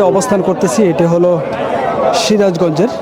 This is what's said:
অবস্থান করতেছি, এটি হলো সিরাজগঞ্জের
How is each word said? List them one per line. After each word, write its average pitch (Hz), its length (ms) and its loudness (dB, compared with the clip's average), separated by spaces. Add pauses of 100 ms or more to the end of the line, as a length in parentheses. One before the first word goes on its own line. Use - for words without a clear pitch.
(120)
অবস্থান 190 360 0
করতেছি, 196 340 0 (100)
এটি 165 220 0
হলো 175 180 2 (880)
সিরাজগঞ্জের 185 720 0 (100)